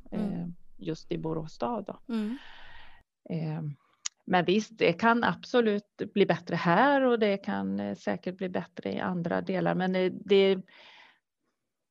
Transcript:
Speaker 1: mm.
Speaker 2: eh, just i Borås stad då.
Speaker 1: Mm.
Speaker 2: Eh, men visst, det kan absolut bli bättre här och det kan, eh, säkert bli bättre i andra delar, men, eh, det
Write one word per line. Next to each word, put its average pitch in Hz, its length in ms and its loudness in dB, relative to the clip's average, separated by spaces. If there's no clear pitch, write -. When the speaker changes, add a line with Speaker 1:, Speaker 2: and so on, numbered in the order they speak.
Speaker 1:
mm. 208 220 -4
Speaker 2:
eh, 175 140 -6
just 165 340 -8
i 170 60 -4
Borås 160 360 -6
stad 240 340 -4
då. - 260 -12
Speaker 1:
Mm. 220 240 -4
Speaker 2:
Eh, 160 320 -4
men 180 200 4
visst, 208 320 2
det 170 160 4
kan 233 300 2
absolut 208 800 0
bli 190 120 6
bättre 170 300 -2
här 240 460 4
och 240 180 4
det 202 180 2
kan, 196 420 -4
eh, 202 160 -4
säkert 185 420 -6
bli 185 120 -6
bättre 185 440 -6
i - 60 -4
andra 180 420 -2
delar, 175 340 0
men, 185 200 0
eh, 185 160 2
det 196 320 6